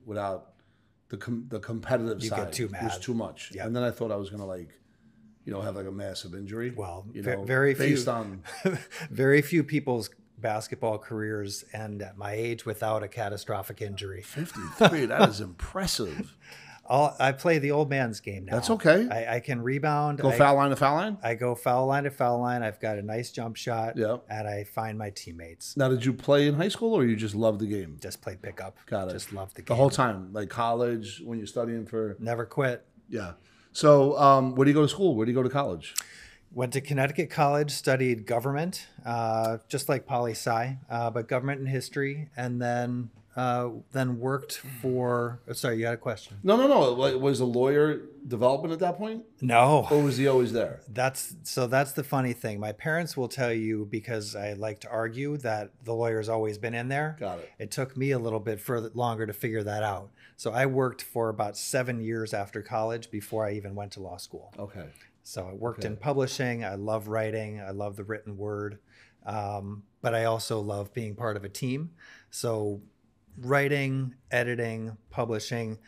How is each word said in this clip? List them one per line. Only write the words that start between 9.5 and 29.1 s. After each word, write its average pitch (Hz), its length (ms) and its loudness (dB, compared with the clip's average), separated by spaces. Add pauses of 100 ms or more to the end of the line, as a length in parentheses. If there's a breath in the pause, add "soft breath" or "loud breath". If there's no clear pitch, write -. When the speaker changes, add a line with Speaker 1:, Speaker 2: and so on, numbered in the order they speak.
Speaker 2:
people's 131 460 -2 (300)
basketball 107 580 -2
careers 107 720 -6
end 107 300 -8
at 98 160 -12
my 101 160 -6
age 113 320 -4
without 110 380 -2
a 101 40 -8
catastrophic 101 760 -6
injury. 98 400 -10
Speaker 1:
Fifty-three, 156 840 2
that 120 240 6
is 104 120 -6
impressive. 98 1000 -6
Speaker 2:
<laughs> - 40 -20 (420 loud breath)
All, 139 320 4
I 135 120 6
play 160 260 4
the 143 140 2
old 147 180 2
man's 127 300 0
game 98 260 -10
now. - 80 -8
Speaker 1:
That's - 160 2
okay. 208 400 6
Speaker 2:
I, 117 280 -2
I - 20 0
can 123 240 -4
rebound. 147 560 0
Speaker 1:
Go 135 100 4
Speaker 2:
I, 120 80 2
Speaker 1:
foul 139 200 10
line 139 120 6
to 131 60 2
foul 143 220 4
line? 202 260 -2
Speaker 2:
I 117 100 0
go 120 220 0
foul 131 320 2
line 139 160 2
to 143 80 -2
foul 120 280 2
line. 123 220 0
I've 107 180 -4
got 110 200 -2
a - 20 -6
nice 110 300 -6
jump 113 240 -8
shot. 113 420 -4
Speaker 1:
Yep. 113 320 0
Speaker 2:
And 107 180 -6
I 104 180 -6
find 110 300 -6
my 107 140 -6
teammates. 82 680 -14
Speaker 1:
Now, 131 140 4
did 123 160 2
you 131 80 4
play 143 340 4
in 147 60 4
high 165 140 2
school 226 260 0
or 165 100 6
you 113 120 4
just 104 180 -4
loved 107 260 2
the 110 60 -2
game? 92 340 -4
Speaker 2:
Just - 220 -12
played 92 220 -10
pickup. 95 420 -12
Speaker 1:
Got 98 220 -4
it. 90 60 -4